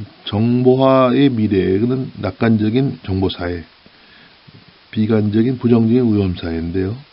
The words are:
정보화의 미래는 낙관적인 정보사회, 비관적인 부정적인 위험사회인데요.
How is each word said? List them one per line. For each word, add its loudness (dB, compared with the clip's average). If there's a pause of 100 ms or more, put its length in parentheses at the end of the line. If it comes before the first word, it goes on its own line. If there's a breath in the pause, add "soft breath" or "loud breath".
(240)
정보화의 2
미래는 0
낙관적인 -2
정보사회, -4 (1300 soft breath)
비관적인 0
부정적인 2
위험사회인데요. -4 (160)